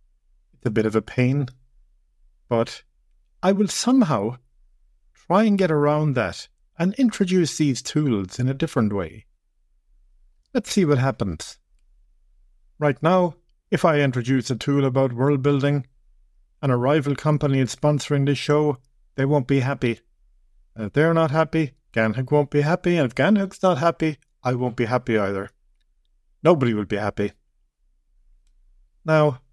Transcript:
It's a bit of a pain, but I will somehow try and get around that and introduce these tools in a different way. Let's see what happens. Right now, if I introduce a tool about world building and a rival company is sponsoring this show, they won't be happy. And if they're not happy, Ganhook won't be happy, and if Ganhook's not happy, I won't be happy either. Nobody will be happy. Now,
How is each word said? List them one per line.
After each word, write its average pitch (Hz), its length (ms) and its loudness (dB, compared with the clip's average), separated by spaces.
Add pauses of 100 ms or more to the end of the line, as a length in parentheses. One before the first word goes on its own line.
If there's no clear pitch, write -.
(520)
It's - 140 -14
a 113 40 0
bit 107 140 0
of 107 120 -2
a 110 40 4
pain, 127 460 -2 (1040)
but 117 340 -2 (580)
I 190 120 2
will 196 160 0
somehow 147 680 0 (760)
try 202 300 0
and 202 120 2
get 185 140 2
around 151 440 0
that 101 340 -4 (280)
and 180 180 0
introduce 185 640 0
these 143 260 0
tools 120 580 -2
in 127 80 0
a 139 60 -4
different 131 380 -2
way. 101 340 -8 (1300)
Let's - 200 -4
see 196 120 2
what 143 140 2
happens. 104 600 -4 (1200)
Right 147 200 -2
now, 180 360 2 (340)
if 165 140 0
I 156 160 2
introduce 127 500 0
a 123 60 -2
tool 139 280 0
about 131 280 0
world 135 280 0
building 143 460 0 (720)
and 139 120 0
a 123 40 2
rival 139 380 0
company 143 460 0
is 127 140 -2
sponsoring 147 520 0
this 139 120 0
show, 147 400 0 (360)
they 135 100 -2
won't 139 220 0
be 139 140 2
happy. 123 400 -2 (760)
And 110 120 -10
if 98 80 -10
they're 160 200 2
not 160 160 2
happy, 160 440 0 (180)
Ganhook 113 400 -2
won't 147 180 2
be 147 120 2
happy, 175 340 0
and 147 100 2
if 117 80 -8
Ganhook's 196 480 0
not 180 160 2
happy, 160 400 -2 (240)
I 127 120 0
won't 123 220 -4
be 120 100 -2
happy 120 300 0
either. 98 340 -2 (920)
Nobody 131 320 4
will 104 100 -2
be 104 120 -4
happy. 101 360 -4 (1700)
Now, 151 360 2 (120)